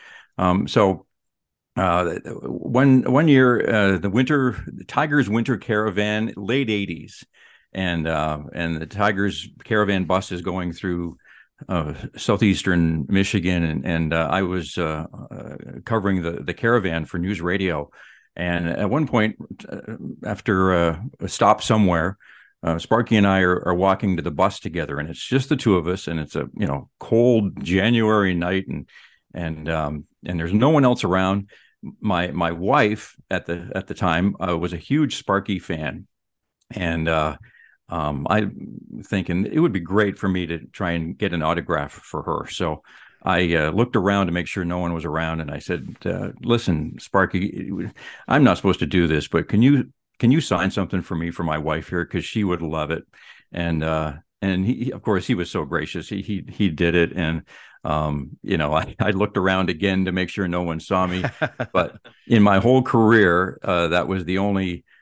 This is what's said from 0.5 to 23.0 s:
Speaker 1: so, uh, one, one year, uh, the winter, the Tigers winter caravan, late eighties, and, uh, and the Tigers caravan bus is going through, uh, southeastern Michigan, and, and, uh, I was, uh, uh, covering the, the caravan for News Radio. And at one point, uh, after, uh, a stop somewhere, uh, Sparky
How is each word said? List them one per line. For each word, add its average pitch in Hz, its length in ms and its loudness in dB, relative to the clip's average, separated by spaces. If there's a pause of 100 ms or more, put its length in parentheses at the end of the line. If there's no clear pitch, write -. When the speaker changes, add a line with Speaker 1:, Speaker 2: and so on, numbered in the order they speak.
Speaker 1:
so, 98 380 2 (680)
uh, 87 440 0 (240)
one, 131 580 4 (100)
one 151 160 4
year, 131 400 6
uh, 98 300 4
the 87 140 -2
winter, 127 560 0
the - 180 -14
Tigers 147 420 2
winter 113 300 2
caravan, 107 800 0
late 113 340 -2
eighties, 85 540 -6 (500)
and, 85 340 -2
uh, 78 340 -2 (120)
and 85 220 -4
the 80 100 -8
Tigers 101 640 -2 (140)
caravan 98 420 0
bus 92 260 0
is 87 120 -8
going 90 280 -4
through, 87 460 -6 (500)
uh, 76 280 -2 (200)
southeastern 87 920 2
Michigan, 92 540 0
and, 78 240 -2
and, 82 260 0
uh, 82 160 0
I 95 140 0
was, 90 340 -4
uh, 78 300 -4 (240)
uh, - 240 -14 (280)
covering 98 380 0
the, 82 220 -4
the 82 100 -6
caravan 92 520 0
for - 120 -8
News 87 240 -4
Radio. 87 480 -2 (460)
And 87 340 -2
at 98 220 -2
one 147 160 0
point, 107 300 0 (300)
uh, - 120 -12 (440)
after, 95 520 2
uh, 85 240 2 (220)
a 95 60 -6
stop - 360 4
somewhere, 95 560 2 (420)
uh, 85 160 0
Sparky 113 380 2